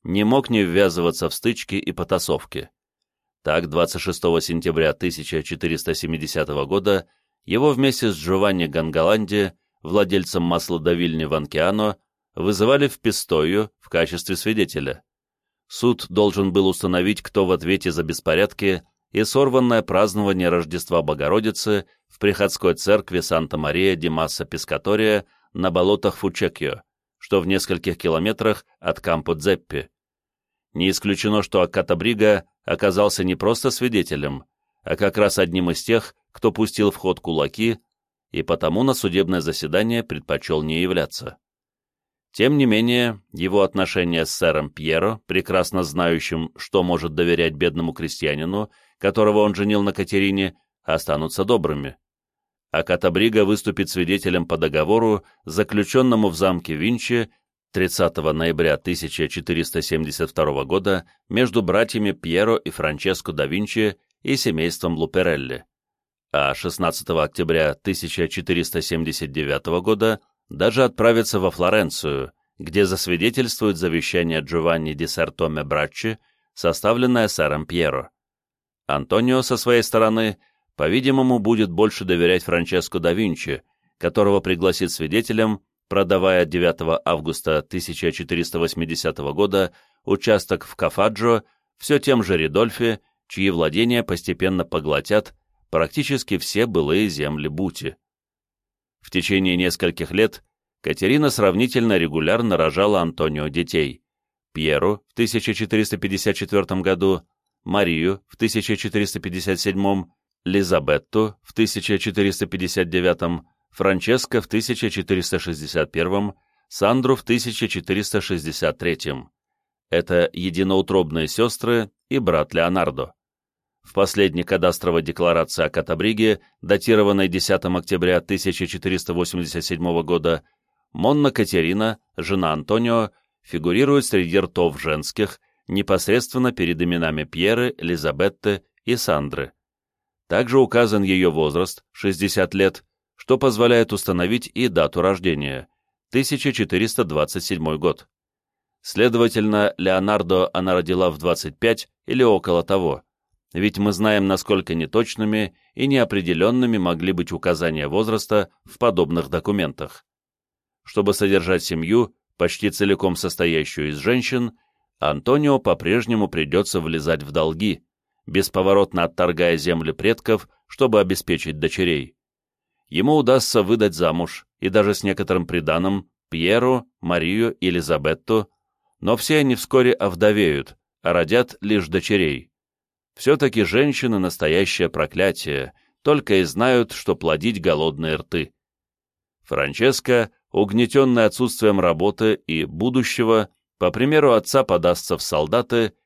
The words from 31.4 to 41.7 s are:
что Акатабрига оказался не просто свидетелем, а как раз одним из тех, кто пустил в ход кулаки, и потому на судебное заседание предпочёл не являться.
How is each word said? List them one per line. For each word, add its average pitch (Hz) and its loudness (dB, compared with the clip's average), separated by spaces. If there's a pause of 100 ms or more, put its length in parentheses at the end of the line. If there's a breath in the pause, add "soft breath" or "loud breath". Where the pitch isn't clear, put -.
что 95 0
Акатабрига 98 2 (200)
оказался 98 0
не 92 0
просто 113 -2
свидетелем, 78 -4 (380)
а 82 -4
как 101 0
раз 104 2
одним 87 0
из - -4
тех, 113 0 (180)
кто - 0
пустил 107 0
в - -8
ход 92 -2
кулаки, 87 -2 (520)
и 80 -6
потому 85 0
на 135 2
судебное 90 0
заседание 92 -2
предпочёл 78 -4
не 78 -2
являться. 87 -4 (920)